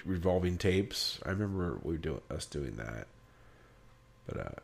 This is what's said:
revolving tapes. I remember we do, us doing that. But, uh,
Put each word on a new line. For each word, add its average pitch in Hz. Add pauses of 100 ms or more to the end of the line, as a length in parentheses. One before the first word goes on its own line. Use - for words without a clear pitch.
revolving 90
tapes. -
I -
remember 95
we 82
do, 76
us -
doing 67
that. 55 (1200)
But, -
uh, - (140)